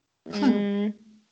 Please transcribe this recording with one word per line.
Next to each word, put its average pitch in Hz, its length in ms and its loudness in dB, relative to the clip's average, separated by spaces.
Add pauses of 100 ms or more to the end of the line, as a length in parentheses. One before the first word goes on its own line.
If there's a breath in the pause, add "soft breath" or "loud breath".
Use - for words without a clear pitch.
(260)
Mhm. 202 680 0 (380)